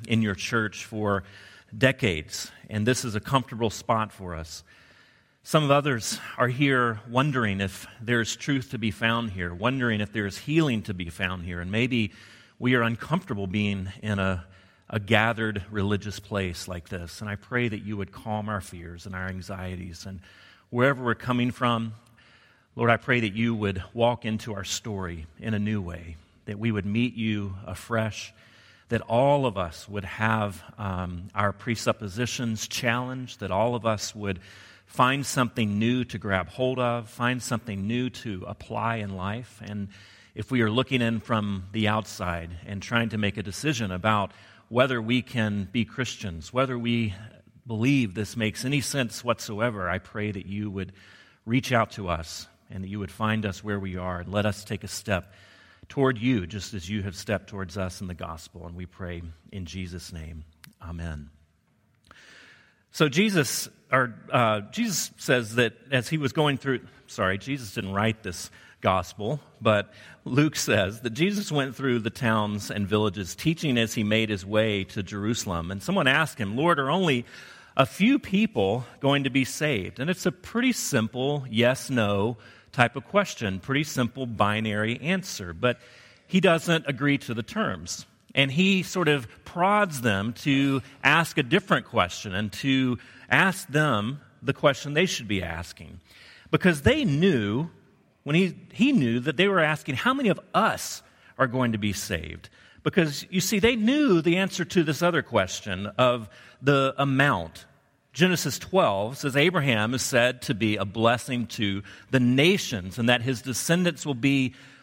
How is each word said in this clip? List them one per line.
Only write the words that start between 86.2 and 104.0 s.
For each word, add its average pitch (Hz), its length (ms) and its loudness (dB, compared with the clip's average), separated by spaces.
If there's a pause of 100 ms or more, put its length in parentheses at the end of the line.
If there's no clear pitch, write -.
he 185 140 2
doesn't 165 460 4
agree 139 320 2
to 123 160 -8
the 113 80 -4
terms. 104 640 -6 (280)
And 135 180 2
he 185 300 2
sort 175 260 -2
of 139 180 2 (200)
prods 185 560 0
them 107 380 0
to 139 420 2 (200)
ask 156 360 4
a 151 40 4
different 135 440 2
question 95 480 0
and 101 180 -4
to 131 460 0 (320)
ask 175 360 4
them 135 540 0 (220)
the 131 100 0
question 143 400 0
they 170 140 2
should 127 200 -6
be 95 160 0
asking. 82 580 -10 (500)
Because 165 320 4
they 262 240 6
knew, 143 640 2 (540)
when 147 120 2
he, 175 180 4 (200)
he 269 180 4
knew 123 280 4
that 139 180 -2
they 190 100 4
were 190 120 4
asking, 151 340 0
"How - 180 2
many 269 160 0
of - 100 4 (140)
us 180 500 0 (360)
are 131 80 4
going 123 260 0
to 107 60 0
be 101 160 0
saved?" 82 560 -8 (320)
Because, 151 480 0
you 185 100 0
see, - 180 2
they 226 160 6
knew 233 460 6